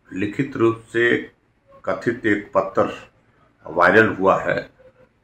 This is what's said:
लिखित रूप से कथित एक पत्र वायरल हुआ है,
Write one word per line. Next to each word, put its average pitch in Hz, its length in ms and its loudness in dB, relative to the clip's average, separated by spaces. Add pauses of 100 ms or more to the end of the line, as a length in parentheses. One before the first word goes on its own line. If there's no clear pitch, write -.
(120)
लिखित 104 440 -6
रूप 113 260 0 (100)
से 117 240 2 (680)
कथित 117 420 -4
एक 104 300 0
पत्र - 540 -2 (560)
वायरल 87 400 4
हुआ 92 340 0
है, - 300 -4 (540)